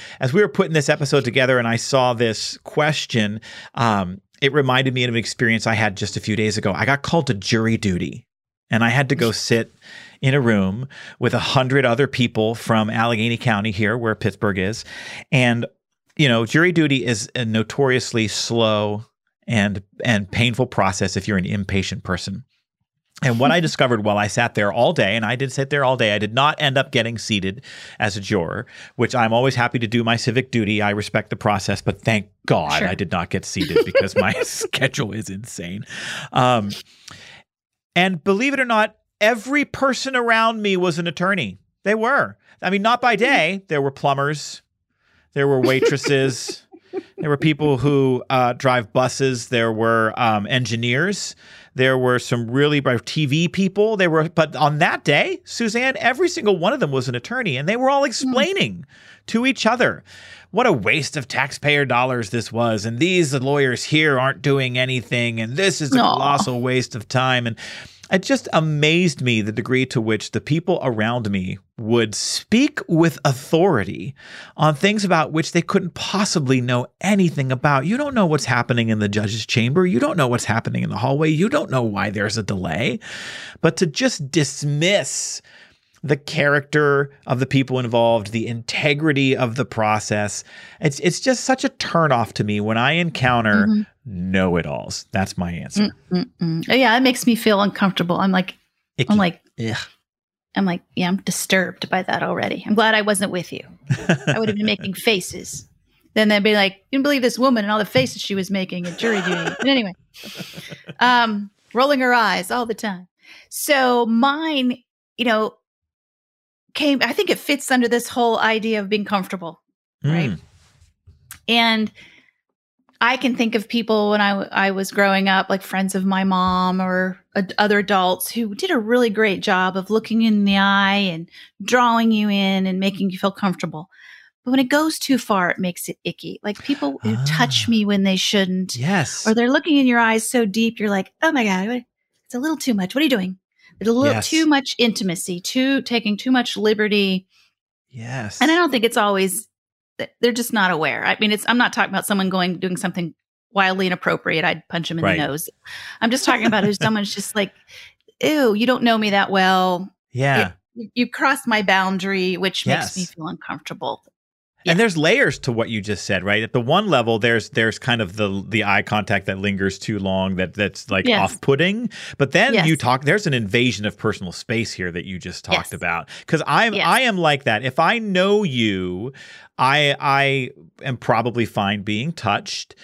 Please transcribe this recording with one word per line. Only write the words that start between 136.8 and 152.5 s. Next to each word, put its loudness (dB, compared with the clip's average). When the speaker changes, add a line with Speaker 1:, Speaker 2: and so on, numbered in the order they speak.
Speaker 2:
who 0
touch 0
Speaker 1:
Ah. 2
Speaker 2:
me 4
when 2
they 2
shouldn't. -2
Speaker 1:
Yes. -2
Speaker 2:
Or 4
they're 2
looking 2
in 4
your 4
eyes 2
so 2
deep, 0
you're -2
like, -2
"Oh 2
my 2
God, 0
what, -4
it's -12
a -6
little -2
too 0
much. -2
What 0
are 4
you 2
doing?" -2
There's -4
a 4
little 4
Speaker 1:
Yes. -2
Speaker 2:
too 2
much 2
intimacy, -2
too, 0
taking -2
too -2
much 0
liberty. 0
Speaker 1:
Yes. -8
Speaker 2:
And 4
I 4
don't 2
think 0
it's 0
always, 0
th-, -10
they're 4
just -4
not 2
aware. -2
I 0
mean, 2
it's, -2
I'm 2
not 2
talking -2
about -4
someone 0
going, 0